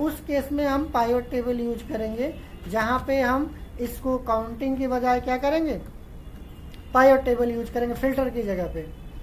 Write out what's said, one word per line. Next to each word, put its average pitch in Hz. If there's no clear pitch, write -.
उस 302
case 277
में 285
हम 285
pivot 240
table 247
use 233
करेंगे, 220
जहाँ 226
पे 269
हम 262
इसको 254
counting 233
की 262
बजाय 247
क्या 254
करेंगे, 285
pivot 262
table 240
use 233
करेंगे 240
filter 262
की 233
जगह 185
पे। 160